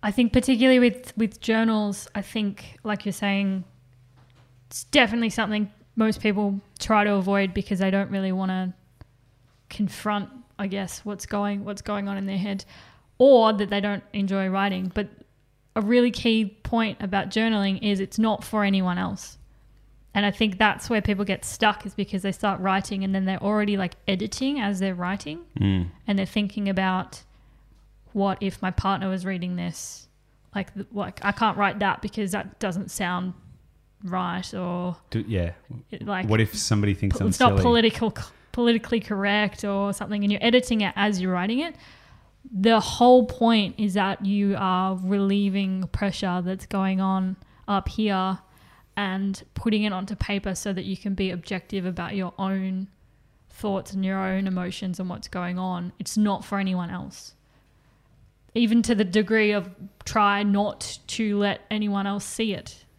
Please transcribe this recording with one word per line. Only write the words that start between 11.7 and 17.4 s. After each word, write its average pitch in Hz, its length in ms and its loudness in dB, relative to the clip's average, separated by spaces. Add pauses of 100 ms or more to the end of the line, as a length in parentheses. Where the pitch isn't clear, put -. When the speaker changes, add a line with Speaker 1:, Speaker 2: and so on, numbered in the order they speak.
Speaker 1:
going 202 260 -4
on 196 100 -4
in 196 80 -4
their 196 120 -2
head, 196 260 -4 (520)
or 240 380 8
that 202 160 0
they 202 100 0
don't 202 320 -4
enjoy 196 360 0
writing. 185 460 -2
But 208 140 -2 (680)
a 220 40 0
really 240 300 4
key 220 340 2 (180)
point 226 380 0
about 196 300 -2
journaling 208 520 0